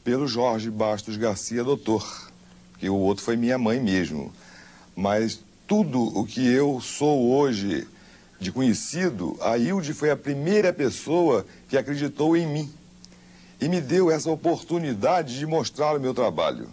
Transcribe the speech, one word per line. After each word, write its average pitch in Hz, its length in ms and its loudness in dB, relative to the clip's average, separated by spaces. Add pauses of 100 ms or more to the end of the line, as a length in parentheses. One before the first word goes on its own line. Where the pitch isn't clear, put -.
pelo 131 200 2
Jorge 113 460 0
Bastos 107 460 -2
Garcia, 113 440 -2
doutor, 120 720 -2 (480)
que 92 80 -4
o 98 80 0
outro 98 300 0
foi 117 100 0
minha 120 220 0
mãe 117 200 0
mesmo. 87 540 -2 (640)
Mas 107 420 0 (300)
tudo 160 340 2 (160)
o 104 80 0
que 127 220 -2
eu 131 320 2
sou 139 500 2
hoje 110 560 2 (540)
de 92 140 -6
conhecido, 123 880 -2
a 113 160 2
Hilde 160 360 -2
foi 147 180 0
a 139 40 2
primeira 165 560 0
pessoa 143 760 2 (220)
que 135 100 0
acreditou 147 600 0
em 170 100 0
mim 147 240 -4 (880)
e 139 80 0
me 175 140 0
deu 165 300 4
essa 151 180 0
oportunidade 151 1080 0
de 147 60 -6
mostrar 151 500 0
o 143 40 -2
meu 131 140 -2
trabalho. 78 600 0